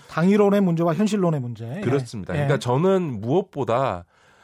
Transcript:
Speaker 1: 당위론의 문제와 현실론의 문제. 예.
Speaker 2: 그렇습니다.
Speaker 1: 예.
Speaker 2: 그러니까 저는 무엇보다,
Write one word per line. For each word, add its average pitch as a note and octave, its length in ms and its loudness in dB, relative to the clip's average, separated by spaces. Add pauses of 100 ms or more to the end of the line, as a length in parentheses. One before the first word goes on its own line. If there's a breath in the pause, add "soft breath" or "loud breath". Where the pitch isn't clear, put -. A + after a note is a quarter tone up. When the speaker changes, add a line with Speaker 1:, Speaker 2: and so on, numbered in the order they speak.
Speaker 1:
당위론의 G3+ 520 4
문제와 E3+ 320 2
현실론의 F3+ 460 0
문제. A#2+ 380 -10
예. G#3 40 -10
Speaker 2:
그렇습니다. A#2+ 520 -2
Speaker 1:
예. D3+ 40 -2
Speaker 2:
그러니까 C#3+ 220 0
저는 D3+ 600 0
무엇보다, B2 840 -2 (380 soft breath)